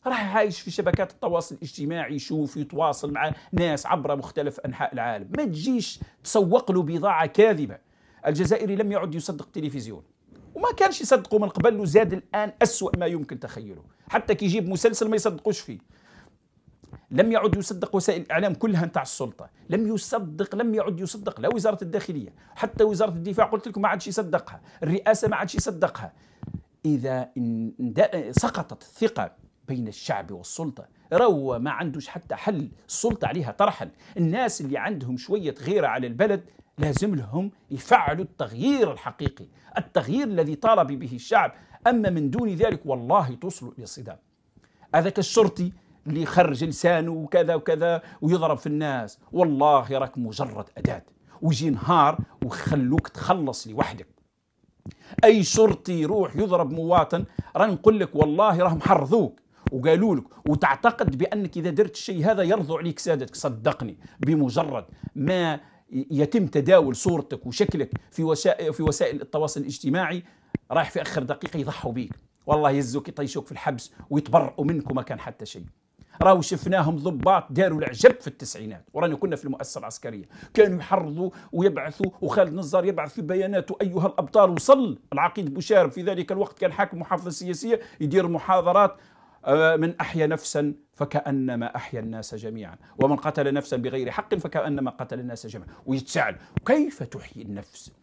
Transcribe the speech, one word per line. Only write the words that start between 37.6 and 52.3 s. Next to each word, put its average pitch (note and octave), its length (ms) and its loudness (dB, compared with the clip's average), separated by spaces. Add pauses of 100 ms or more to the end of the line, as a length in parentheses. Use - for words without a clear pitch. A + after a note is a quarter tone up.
يفعلوا E3 540 2
التغيير D#3 640 0
الحقيقي، B2 540 -8 (320)
التغيير F3 500 -2
الذي D#3+ 280 0
طالب D#3 440 2
به B2+ 160 -10
الشعب. F3 380 0 (340)
أما A3+ 220 4
من D#3 200 0
دون A#3 200 -2
ذلك F3+ 360 0
والله C3 500 0
توصلوا D3 360 -12
إلى A#2+ 120 -16
الصدام. A2 340 -14 (800)
هذاك F3+ 240 2
الشرطي F#3 520 2 (360)
اللي D#3 140 -2
يخرج D#3 420 4
لسانه E3 480 2
وكذا E3 440 2
وكذا D#3+ 460 0 (200)
ويضرب D#3+ 360 2
في - 100 -8
الناس، D3 520 -4 (120)
والله C#3+ 680 4
راك C3 200 -4
مجرد A2 480 -6 (120)
أداة، G#2 260 -4 (380)
ويجي D#3 280 0
نهار D3 500 2 (240)